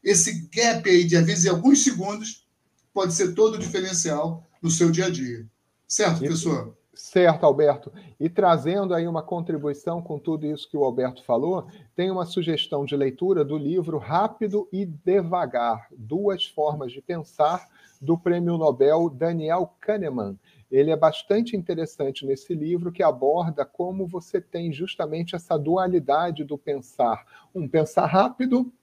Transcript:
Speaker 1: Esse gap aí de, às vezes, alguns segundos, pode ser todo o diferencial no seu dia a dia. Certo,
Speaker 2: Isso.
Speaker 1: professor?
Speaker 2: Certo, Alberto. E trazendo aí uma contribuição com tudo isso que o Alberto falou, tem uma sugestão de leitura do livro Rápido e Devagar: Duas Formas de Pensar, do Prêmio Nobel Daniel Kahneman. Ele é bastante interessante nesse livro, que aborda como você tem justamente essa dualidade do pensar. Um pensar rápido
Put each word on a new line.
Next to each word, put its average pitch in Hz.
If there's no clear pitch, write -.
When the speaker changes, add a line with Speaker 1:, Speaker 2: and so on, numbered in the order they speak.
Speaker 1:
Esse -
gap 226
aí 180
de, 170
às 165
vezes, 170
alguns 208
segundos, 214
pode 190
ser 180
todo 220
o -
diferencial 165
no 165
seu 170
dia 175
a 185
dia. 120
Certo, 170
Speaker 2:
Isso. 165
Speaker 1:
professor? 135
Speaker 2:
Certo, 170
Alberto. 143
E 151
trazendo 175
aí 165
uma 165
contribuição 170
com 165
tudo 156
isso 147
que 151
o 143
Alberto 127
falou, 143
tem 185
uma 185
sugestão 156
de 143
leitura 143
do 147
livro 156
Rápido 202
e 190
Devagar: 156
Duas 175
Formas 151
de 135
Pensar, 165
do 160
Prêmio 175
Nobel 156
Daniel 165
Kahneman. 131
Ele 143
é 156
bastante 196
interessante 160
nesse 135
livro, 170
que 175
aborda 147
como 185
você 175
tem 170
justamente 165
essa 165
dualidade 160
do 143
pensar. 127
Um 160
pensar 160
rápido 247